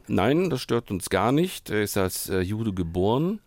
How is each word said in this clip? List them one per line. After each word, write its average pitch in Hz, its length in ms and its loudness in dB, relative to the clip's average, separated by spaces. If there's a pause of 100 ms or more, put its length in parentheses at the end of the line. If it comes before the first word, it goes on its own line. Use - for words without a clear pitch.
Nein, 147 420 2
das 127 100 -2
stört - 300 -2
uns 95 180 -4
gar 98 240 2
nicht. 175 380 -2
Er 104 120 0
ist 104 140 -2
als, 95 320 -2
äh, 95 120 0
Jude 104 340 -2
geboren. 101 720 0